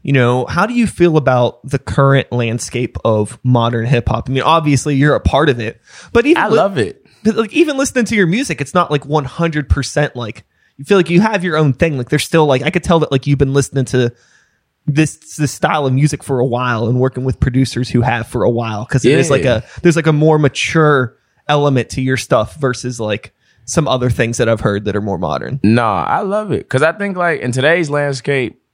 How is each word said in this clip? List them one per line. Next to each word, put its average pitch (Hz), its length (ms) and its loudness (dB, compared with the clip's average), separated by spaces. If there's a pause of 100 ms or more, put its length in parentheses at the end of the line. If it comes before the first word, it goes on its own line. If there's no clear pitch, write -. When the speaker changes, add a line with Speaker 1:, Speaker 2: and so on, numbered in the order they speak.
Speaker 1:
You 139 100 -2
know, 123 340 2
how 175 200 0
do 240 80 -6
you 233 120 2
feel 170 300 2
about 127 500 0
the 135 120 -4
current 139 520 2
landscape 120 720 -4
of 107 380 0
modern 117 440 2
hip 120 220 0
hop? 113 200 -4
I 127 40 -4
mean, 131 100 -2
obviously 151 540 2
you're 143 180 4
a 107 60 0
part 147 280 2
of 127 100 0
it, 113 220 -8 (320)
but 233 140 2
even 320 160 4
Speaker 2:
I 220 60 0
Speaker 1:
li-, 220 80 2
Speaker 2:
love 190 220 0
it. - 260 -4 (200)
Speaker 1:
but, 208 120 2
like, 220 160 -2
even 302 240 2
listening 262 300 -2
to 226 100 -6
your 196 100 4
music, 208 340 -4
it's - 140 -6
not, 180 160 0
like, 147 160 -2
one 147 180 -2
hundred 151 440 -4
percent, - 460 -2
like, 113 300 -10 (320)
you 143 80 -16
feel 202 120 4
like 180 140 2
you 175 100 6
have 214 220 0
your 170 140 -2
own 151 160 2
thing. 160 240 0
Like, 123 120 -6
there's 151 160 0
still, 160 220 2
like, 131 160 2
I 147 80 -2
could 180 140 -4
tell 170 160 2
that, 151 100 -2
like, 131 160 0
you've 143 120 0
been 135 160 0
listening 139 320 0
to 123 260 0 (760)
this, 147 300 0 (200)
this 151 160 -2
style 151 340 -2
of 131 60 0
music 143 300 0
for 135 160 -4
a 123 80 0
while 120 400 -2
and 123 140 0
working 127 240 -2
with 127 160 -4
producers 123 480 -2
who 120 140 0
have 117 260 -2
for 113 160 -2
a 127 60 4
while. 113 360 -4
'Cause - 180 -2
it - 140 4
is, 185 100 2
Speaker 2:
Yeah. 147 40 2
Speaker 1:
like, 135 120 0
a, 117 200 0 (180)
there's, 170 140 4
like, 160 100 -2
a 160 60 4
more 156 260 4
mature 147 800 0 (320)
element 143 420 0
to 131 120 -8
your 131 140 0
stuff 117 400 -2
versus, 123 440 -6
like, 107 320 -6 (320)
some 151 240 -2
other 123 220 0
things 117 260 -2
that 117 120 2
I've 113 120 0
heard 104 240 -2
that 101 100 -4
are 101 60 -2
more 101 180 -4
modern. 78 460 -4
Speaker 2:
Nah, 107 400 2
I 147 160 -2
love 208 320 -4
it. - 160 -6
'Cause 131 140 0
I 160 100 2
think, 202 240 -6
like, 175 240 -2
in 127 100 -4
today's 147 400 0
landscape 139 680 -4 (140)